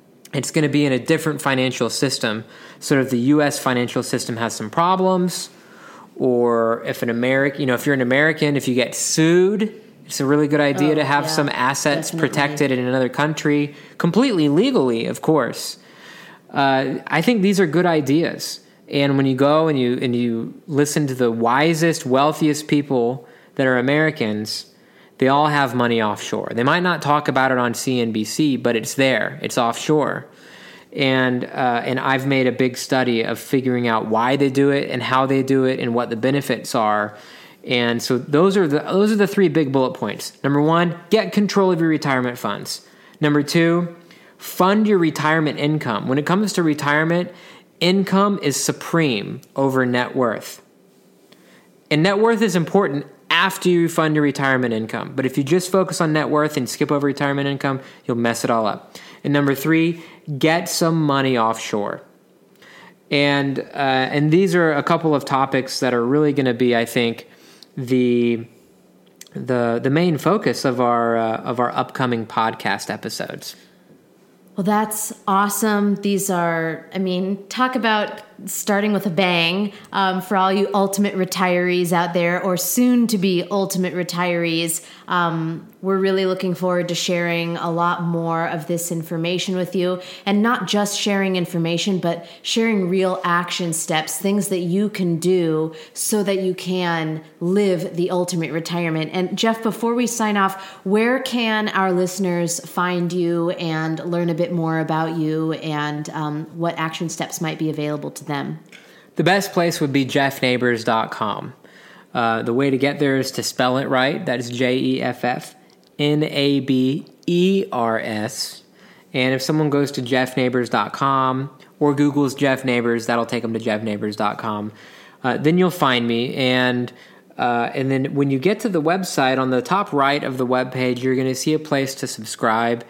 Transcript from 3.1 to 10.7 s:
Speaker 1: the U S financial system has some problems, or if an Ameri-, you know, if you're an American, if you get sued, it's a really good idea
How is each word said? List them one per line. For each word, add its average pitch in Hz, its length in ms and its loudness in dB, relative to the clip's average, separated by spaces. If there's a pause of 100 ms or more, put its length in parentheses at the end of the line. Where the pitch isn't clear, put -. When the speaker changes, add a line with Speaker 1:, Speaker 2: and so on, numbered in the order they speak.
Speaker 1:
the 123 80 0 (160)
U 151 60 4
S 143 180 0
financial 123 440 -2
system 120 360 -4
has 113 160 -4
some 107 140 -8
problems, 185 800 0 (680)
or 117 680 2
if - 180 -6
an 120 60 0
Ameri-, 131 520 2
you 143 60 0
know, 123 80 2
if 120 120 -4
you're 143 80 4
an 131 60 0
American, 147 560 2
if 131 100 -2
you 127 80 0
get 123 220 0
sued, 185 840 2 (240)
it's - 160 -8
a 139 60 0
really 147 220 4
good 147 120 2
idea 147 300 2